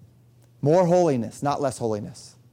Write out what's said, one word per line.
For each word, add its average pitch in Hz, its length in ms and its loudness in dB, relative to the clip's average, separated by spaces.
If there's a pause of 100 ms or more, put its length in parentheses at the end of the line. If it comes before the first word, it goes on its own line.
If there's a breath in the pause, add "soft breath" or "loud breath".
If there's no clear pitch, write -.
(600)
More 170 260 4
holiness, 151 560 0
not 143 180 -2
less 135 160 -4
holiness. - 580 -8 (180)